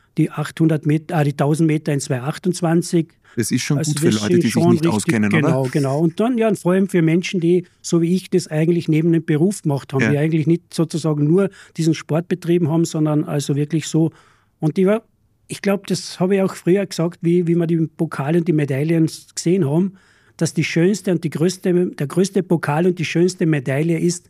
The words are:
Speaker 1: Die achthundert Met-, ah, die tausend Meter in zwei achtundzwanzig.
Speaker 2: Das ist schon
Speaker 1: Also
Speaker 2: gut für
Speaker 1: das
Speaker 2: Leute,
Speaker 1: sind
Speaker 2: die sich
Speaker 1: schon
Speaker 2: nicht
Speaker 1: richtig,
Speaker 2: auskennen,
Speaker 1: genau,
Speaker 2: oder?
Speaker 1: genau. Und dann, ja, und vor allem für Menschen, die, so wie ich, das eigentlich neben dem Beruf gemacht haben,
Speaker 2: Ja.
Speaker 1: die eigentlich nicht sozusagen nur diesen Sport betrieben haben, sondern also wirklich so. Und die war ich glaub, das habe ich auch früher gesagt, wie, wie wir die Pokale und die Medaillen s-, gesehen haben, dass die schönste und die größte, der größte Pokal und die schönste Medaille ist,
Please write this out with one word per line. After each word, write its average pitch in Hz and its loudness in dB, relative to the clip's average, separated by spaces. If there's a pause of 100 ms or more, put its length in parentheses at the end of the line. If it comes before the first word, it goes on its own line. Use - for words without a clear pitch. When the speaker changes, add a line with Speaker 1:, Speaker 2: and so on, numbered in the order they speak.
(180)
Speaker 1:
Die 156 2
achthundert 151 0
Met-, 156 0
ah, 156 2
die 143 0
tausend 156 0
Meter 151 -2
in 139 -2
zwei 127 -4
achtundzwanzig. 165 -2 (200)
Speaker 2:
Das 117 -2
ist 127 -2
schon 147 0
Speaker 1:
Also 156 -2
Speaker 2:
gut 143 -4
für 160 2
Speaker 1:
das 107 2
Speaker 2:
Leute, 208 0
Speaker 1:
sind 175 4
Speaker 2:
die - 2
sich 107 0
Speaker 1:
schon 170 2
Speaker 2:
nicht 165 4
Speaker 1:
richtig, 170 2
Speaker 2:
auskennen, 208 0
Speaker 1:
genau, 139 2
Speaker 2:
oder? 127 -2
Speaker 1:
genau. 139 0
Und 170 0
dann, 240 0
ja, 226 2
und 202 0
vor 175 0
allem 190 2
für 180 0
Menschen, 165 0
die, 170 2 (160)
so 170 0
wie 170 0
ich, 185 -4
das - 0
eigentlich 165 0
neben 165 2
dem 165 2
Beruf 170 0
gemacht 139 -4
haben, 135 2
Speaker 2:
Ja. 113 2
Speaker 1:
die 147 2
eigentlich 156 0
nicht 170 -2
sozusagen 156 -2
nur 185 2 (300)
diesen 160 2
Sport 160 -4
betrieben 170 0
haben, 165 2
sondern 151 -2
also 147 -4
wirklich 147 -4
so. 160 0 (480)
Und 156 -2
die 190 2
war 214 0 (460)
ich - -12
glaub, 196 -2
das - -6
habe 185 2
ich 190 2
auch 185 -2
früher 190 0
gesagt, 170 -4
wie, 170 2
wie 170 2
wir 170 2
die 170 0 (100)
Pokale 156 -2
und 170 0
die 175 2
Medaillen 151 2
s-, - -6
gesehen 170 0
haben, 180 0 (420)
dass - -2
die 156 0
schönste 190 0
und 170 -2
die 156 -2
größte, 180 0
der - -6
größte 185 0
Pokal 165 0
und 180 0
die 160 -4
schönste 180 0
Medaille 151 0
ist, 170 -2